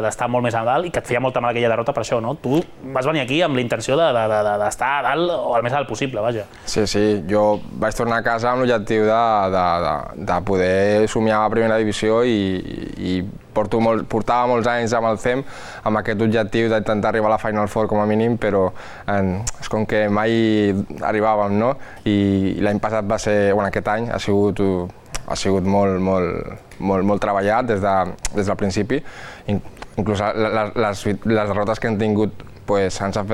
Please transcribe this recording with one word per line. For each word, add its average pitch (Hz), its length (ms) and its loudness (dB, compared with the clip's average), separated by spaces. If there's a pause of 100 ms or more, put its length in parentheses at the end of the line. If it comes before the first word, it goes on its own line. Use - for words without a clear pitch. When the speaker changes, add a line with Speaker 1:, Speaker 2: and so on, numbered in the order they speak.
Speaker 1:
d'estar 120 260 -2
molt 123 160 0
més 113 80 -2
a 113 80 0
dalt 151 240 0
i 170 60 -10
que - 100 -2
et - 60 -8
feia 120 100 0
molta 127 240 -2
mal 120 80 0
aquella 120 220 2
derrota 117 180 0
per - 140 -4
això, 117 180 0
no? 123 160 -2
Tu 143 220 0 (340)
vas 131 160 0
venir 139 140 -2
aquí 147 180 0
amb 135 160 0
la 120 60 -2
intenció 117 340 -2
de, 165 160 4
de, 110 160 2
de, 107 160 2
de, 104 160 0
d'estar 127 300 -2
a 143 160 -2
dalt 170 260 0
o 123 220 -2
el 117 100 0
més 131 80 0
a 143 60 0
dalt 123 100 -8
possible, 117 320 -4
vaja. 110 220 -2 (180)
Speaker 2:
Sí, 107 240 0
sí, 104 160 2 (240)
jo 104 300 4 (180)
vaig 107 160 -2
tornar 117 300 0
a - 20 -2
casa 117 300 0
amb 127 100 0
l'objectiu 110 400 2
de, 110 160 4 (320)
de, 90 160 2 (160)
de, 76 480 -4
de 87 160 0
poder 98 640 4
somiar 110 320 2
a 107 80 0
primera 113 240 2
divisió 110 480 2
i, 113 160 2 (560)
i 92 240 -2 (300)
porto 107 320 0
molt, 113 260 2
portava 120 380 0
molts 120 240 2
anys 117 240 0
amb 113 160 2
el 107 80 0
cem 127 220 0 (420)
amb 107 160 0
aquest 107 240 -2
objectiu 113 480 2
d'intentar 107 400 0
arribar 107 160 2
a 110 80 4
la 107 40 2 (120)
Final 104 160 0
Four 107 240 0
com 104 80 2
a 107 80 2
mínim, 110 320 2
però 98 300 2 (420)
en, 95 300 0 (180)
és - 100 -12
com 110 220 -2
que 107 160 2
mai 107 640 2 (320)
arribàvem, 104 560 2
no? 120 140 2 (340)
I, 104 80 4 (400)
i 95 80 -2
l'any 104 160 2
passat 107 320 -2
va 110 80 0
ser, 104 320 2
bueno, 101 160 2
aquest 95 240 -4
any 113 240 -2
ha - 80 -4
sigut, 101 400 2 (640)
ha - 80 -6
sigut 95 320 0
molt, 98 320 2
molt, 92 800 -4
molt, 95 320 0
molt 101 160 0
treballat 104 460 2
des 98 100 0
de, 98 120 2 (420)
des 101 100 0
del 98 140 0
principi. 104 400 0 (500)
In-, 98 80 0 (400)
inclús 104 240 0
la, 104 100 0
la, 110 320 0 (220)
les, 101 160 -2 (240)
les 107 240 2
derrotes 104 320 0
que 117 80 0
hem 104 80 0
tingut, 107 480 0 (240)
pues, 98 320 0
ens 98 160 -2
han 98 160 -2